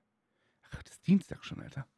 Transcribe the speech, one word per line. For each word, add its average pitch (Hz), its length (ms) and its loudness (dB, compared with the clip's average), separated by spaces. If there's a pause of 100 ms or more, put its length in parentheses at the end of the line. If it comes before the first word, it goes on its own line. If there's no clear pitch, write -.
(640)
Ach, - 140 -14
heute - 120 -20
ist - 160 -20
Dienstag - 380 4
schon, - 160 -10
Alter. - 260 -10 (120)